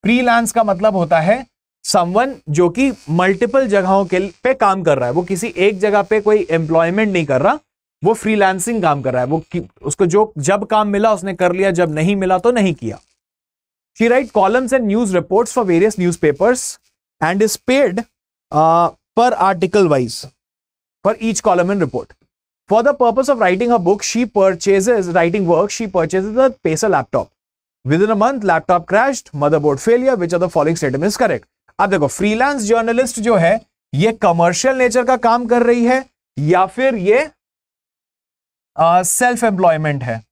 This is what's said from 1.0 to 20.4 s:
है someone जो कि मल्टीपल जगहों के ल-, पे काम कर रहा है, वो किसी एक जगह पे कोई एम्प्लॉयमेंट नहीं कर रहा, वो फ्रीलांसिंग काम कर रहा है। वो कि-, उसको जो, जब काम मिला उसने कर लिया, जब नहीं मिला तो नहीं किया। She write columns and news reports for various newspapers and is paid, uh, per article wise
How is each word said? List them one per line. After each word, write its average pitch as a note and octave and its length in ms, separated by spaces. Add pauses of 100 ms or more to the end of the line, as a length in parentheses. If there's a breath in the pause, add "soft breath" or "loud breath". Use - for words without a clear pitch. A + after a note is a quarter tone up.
है G#3+ 260 (400)
someone G3+ 480 (160)
जो D#3+ 200
कि C4 240 (160)
मल्टीपल G3 580
जगहों G3 380
के F#3 140
ल-, F#3+ 120 (120)
पे B3+ 100
काम G3 300
कर D#3 140
रहा B2 80
है, B2 80
वो F3 100
किसी F#3+ 340
एक F#3+ 220
जगह G#3 220
पे G#3+ 200
कोई G#3 280
एम्प्लॉयमेंट E3 640
नहीं E3+ 120
कर C3 160
रहा, G3+ 180 (440)
वो G#3 100
फ्रीलांसिंग G#3 680
काम D3 200
कर B2+ 120
रहा B2+ 80
है। B2+ 60
वो D#3 240
कि-, - 300
उसको C#3+ 240
जो, G#3 320
जब F#3+ 280
काम G#3+ 220
मिला G#3 260
उसने F#3+ 200
कर F3+ 180
लिया, F#3+ 200
जब E3+ 220
नहीं E3 220
मिला F#3+ 220
तो A#3 140
नहीं G3 220
किया। A2 260 (1000)
She A3+ 140
write B3+ 260
columns A#3+ 420
and G#3+ 140
news G#3+ 280
reports A3+ 360
for A#3+ 80
various F#3 340
newspapers F3 800 (460)
and F3+ 180
is G#3+ 160 (120)
paid, B3+ 240 (600)
uh, D#3+ 360 (300)
per B3 120 (100)
article F#3+ 480
wise C3 360 (800)